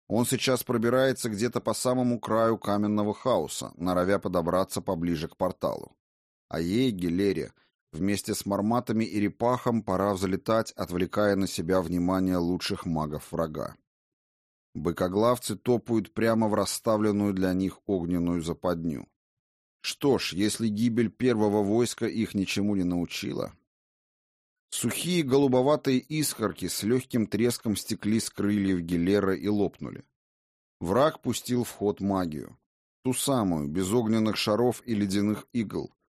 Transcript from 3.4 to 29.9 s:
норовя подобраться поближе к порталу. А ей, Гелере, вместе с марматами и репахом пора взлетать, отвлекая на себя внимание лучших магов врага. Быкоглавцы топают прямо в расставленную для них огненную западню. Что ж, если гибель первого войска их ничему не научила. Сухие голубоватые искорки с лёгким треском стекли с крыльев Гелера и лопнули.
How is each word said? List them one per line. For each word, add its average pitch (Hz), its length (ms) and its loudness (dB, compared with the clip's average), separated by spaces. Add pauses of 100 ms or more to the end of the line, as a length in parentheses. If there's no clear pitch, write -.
норовя 90 420 2
подобраться 90 640 0
поближе 85 460 -2
к - 80 -20
порталу. - 600 -4 (520)
А 82 120 -4
ей, 107 300 0
Гелере, 90 640 0 (400)
вместе 98 420 -2
с - 100 -6
марматами 110 600 0
и 98 140 -4
репахом 117 640 0
пора 98 300 0
взлетать, 98 600 0
отвлекая 92 640 0
на 98 100 0
себя 90 340 0
внимание 90 560 0
лучших 90 480 -2
магов 78 480 -4
врага. 80 440 -6 (1000)
Быкоглавцы 95 800 0
топают 117 560 0
прямо 110 360 2
в 104 60 -2
расставленную 104 800 0
для 92 220 0
них 92 320 -2
огненную 87 560 0
западню. 82 640 -4 (720)
Что - 380 0
ж, - 140 -6
если 104 360 0
гибель 110 420 0
первого 107 520 2
войска 113 440 0
их 107 280 -2
ничему 101 400 0
не 95 100 0
научила. - 680 -4 (1160)
Сухие 165 520 0
голубоватые 135 800 4
искорки 113 680 -4
с - 160 -6
лёгким 117 460 0
треском 113 480 0
стекли 104 420 -2
с - 100 -4
крыльев 101 520 0
Гелера 90 560 0
и 78 100 -6
лопнули. 101 560 -2 (760)